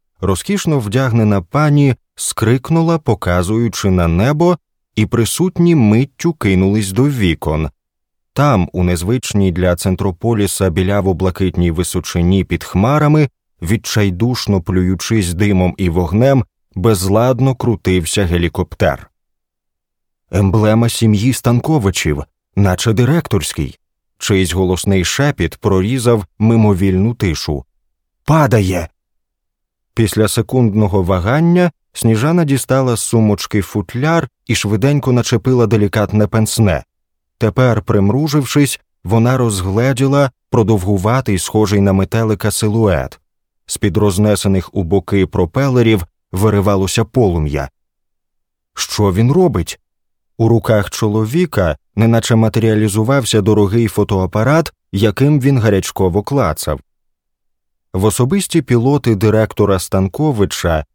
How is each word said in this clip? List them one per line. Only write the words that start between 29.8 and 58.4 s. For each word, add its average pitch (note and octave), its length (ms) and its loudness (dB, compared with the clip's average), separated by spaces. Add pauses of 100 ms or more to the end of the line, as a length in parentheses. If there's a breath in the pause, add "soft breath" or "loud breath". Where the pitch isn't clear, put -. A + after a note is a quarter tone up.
Після G#2+ 340 0
секундного G#2+ 760 0
вагання D3 680 2 (220)
Сніжана C3 500 0
дістала C3 520 0
з - 60 -6
сумочки G#2+ 600 0
футляр C3 680 -4 (180)
і A#2 80 -2
швиденько B2+ 560 0
начепила B2 560 0
делікатне G#2 600 0
пенсне. A2 560 0 (540)
Тепер, A2+ 440 0
примружившись, C3+ 960 0 (240)
вона A#2 340 2
розгледіла B2 920 0 (180)
продовгуватий, G#2 880 0
схожий G#2 420 0
на G2 120 2
метелика, G#2+ 580 0
силует. G#2 680 -2 (460)
З-під - 320 -4
рознесених G2+ 800 0
у G2 80 -2
боки F#2+ 420 0
пропелерів A2+ 800 0 (260)
виривалося G2+ 760 0
полум'я. D#2 640 -2 (1040)
Що - 400 -2
він A#2 180 2
робить? D3+ 480 0 (580)
У A2+ 100 2
руках A2 420 2
чоловіка A2 880 -2 (180)
неначе A2+ 400 2
матеріалізувався A2 1040 0
дорогий G#2 460 2
фотоапарат, G#2+ 840 -2 (180)
яким C3 480 0
він C3+ 200 2
гарячково G2+ 640 0
клацав. E2 560 -4 (1120)
В F#2+ 120 -2
особисті D3 560 0